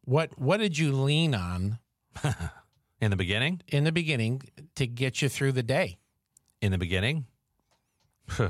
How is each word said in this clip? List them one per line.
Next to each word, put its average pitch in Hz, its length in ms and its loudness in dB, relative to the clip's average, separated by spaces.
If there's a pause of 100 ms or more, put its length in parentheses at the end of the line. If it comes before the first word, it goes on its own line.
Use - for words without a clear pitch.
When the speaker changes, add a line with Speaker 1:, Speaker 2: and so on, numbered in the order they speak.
Speaker 1:
what, 151 340 0
what 156 180 2
did 202 200 0
you 151 160 2
lean 143 420 2
on 92 420 -2 (460)
Speaker 2:
<laughs> - 800 -6
In 107 100 2
the 95 60 2
beginning? 113 500 0
Speaker 1:
in 143 160 2
the 160 80 2
beginning 135 500 0 (340)
to 135 120 0
get 123 340 -4
you 143 80 2
through 135 220 0
the 127 120 0
day? 123 340 -2 (640)
Speaker 2:
In 101 100 2
the 95 60 2
beginning? 95 480 -2 (1000)
<sighs> - 100 -8 (120)